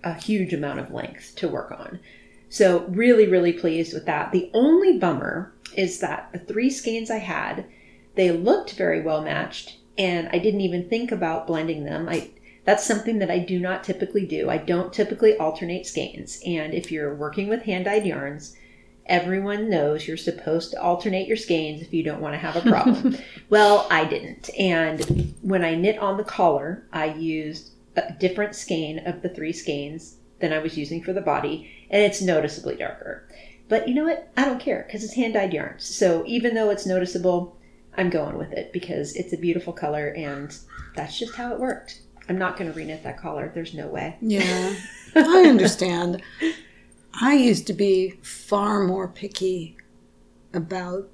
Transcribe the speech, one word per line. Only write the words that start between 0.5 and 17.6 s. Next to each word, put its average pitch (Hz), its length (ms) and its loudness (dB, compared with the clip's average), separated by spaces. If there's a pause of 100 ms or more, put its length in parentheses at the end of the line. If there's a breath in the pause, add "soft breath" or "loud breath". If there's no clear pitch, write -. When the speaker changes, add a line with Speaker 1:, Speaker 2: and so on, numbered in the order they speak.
Speaker 1:
amount 143 260 -4
of - 120 -12
length - 440 -12
to 180 120 -4
work - 240 -6
on. - 280 -14 (480 soft breath)
So 175 400 4
really, 220 380 8
really 175 260 6
pleased 165 400 -2
with - 140 -6
that. 151 260 -2
The 180 220 0
only 320 440 8
bummer 170 540 0 (240)
is 185 240 -2
that 151 320 -6
the 180 60 -8
three 226 320 0
skeins 226 400 -4
I 220 80 -2
had, 185 480 -6 (480 soft breath)
they 185 160 6
looked 196 420 0
very 165 300 0
well 156 200 0
matched, - 560 -8 (200)
and 175 340 0
I 175 60 2
didn't 202 240 2
even 175 260 -2
think 233 240 -2
about 165 340 -2
blending 160 380 -4
them. 156 240 -6
I, - 220 -4 (340 soft breath)
that's 233 220 4
something 220 320 0
that 180 120 0
I 180 100 0
do 180 180 -2
not 180 260 -2
typically 196 400 -2
do. 156 240 -4
I 156 100 0
don't 180 340 -2
typically 214 440 4
alternate 170 500 -4
skeins. - 600 -8
And 160 260 -4
if 170 200 -6
you're 147 220 -4
working 151 340 -6
with 233 160 -2